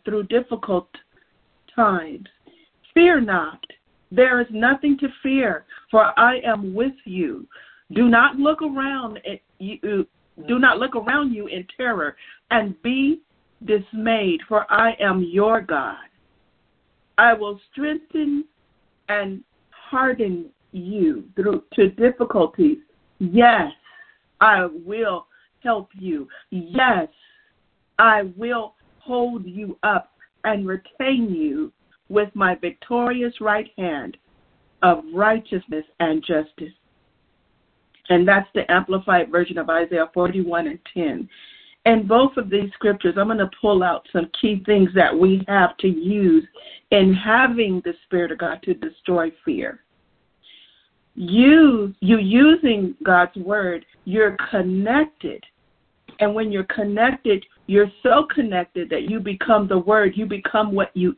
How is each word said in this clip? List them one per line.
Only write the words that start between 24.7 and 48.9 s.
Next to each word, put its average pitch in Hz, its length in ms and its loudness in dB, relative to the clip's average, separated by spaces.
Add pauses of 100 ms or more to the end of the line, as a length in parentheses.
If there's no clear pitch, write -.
help 214 340 -4
you. 170 340 -8 (220)
Yes, 185 580 -2 (880)
I 220 240 6 (140)
will 226 380 -8 (240)
hold 240 480 -6
you 190 380 -12
up 202 280 -2 (320)
and 208 220 -2
retain 226 640 -4
you 156 420 -4 (360)
with 208 260 -2
my 185 220 0
victorious 240 840 -6
right 214 380 -2
hand 156 380 -8 (640)
of 165 220 4 (100)
righteousness 202 720 -2 (140)
and 160 240 -2
justice." 156 500 -6 (1300)
And 180 180 4
that's 196 280 2
the - 160 -4
Amplified 185 600 0
Version 170 280 -2
of 160 120 -6
Isaiah 165 420 -2
forty-one 175 540 -2
and 156 140 -10 (120)
ten. 156 360 -6 (580)
In 226 200 2
both 254 300 4
of 214 140 -6
these 202 220 -2
scriptures, 196 440 -2
I'm 202 120 0
gonna 208 220 -2 (100)
pull 196 240 2
out - 280 -4
some 170 160 -2 (120)
key 208 260 -2
things 190 280 4
that 175 220 4
we 190 300 4
have 196 320 2
to 190 100 0
use 175 560 2 (460)
in 190 240 6
having 220 680 0
the 175 140 -8 (100)
Spirit 175 280 -2
of - 60 -12
God 165 260 -8
to 180 100 -2
destroy 165 560 -4 (140)